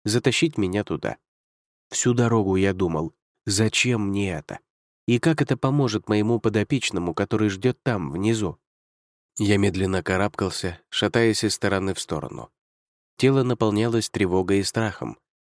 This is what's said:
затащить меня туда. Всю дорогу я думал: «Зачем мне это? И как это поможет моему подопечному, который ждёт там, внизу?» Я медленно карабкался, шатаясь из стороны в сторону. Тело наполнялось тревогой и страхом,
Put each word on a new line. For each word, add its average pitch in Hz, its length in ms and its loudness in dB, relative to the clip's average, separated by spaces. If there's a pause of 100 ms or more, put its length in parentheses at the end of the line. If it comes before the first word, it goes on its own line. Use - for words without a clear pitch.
затащить 120 540 0
меня 101 260 -2
туда. 64 340 -6 (720)
Всю - 220 0
дорогу 113 420 2
я 95 180 2
думал: 82 400 -2 (320)
«Зачем 107 640 0
мне 98 240 -2
это? - 260 -10 (480)
И 127 120 4
как 160 220 2
это 135 140 2
поможет 131 540 0
моему 107 300 2
подопечному, 104 720 -2
который 104 360 0
ждёт 98 340 -2
там, 92 280 -4
внизу?» 107 460 -2 (800)
Я 101 200 2
медленно 95 460 0
карабкался, 92 760 -2 (100)
шатаясь 113 540 2
из 104 100 0
стороны 95 400 -2
в - 60 -8
сторону. - 500 -8 (680)
Тело 135 260 2
наполнялось 113 680 2
тревогой 95 500 2
и 98 40 -2
страхом, 98 540 -4 (260)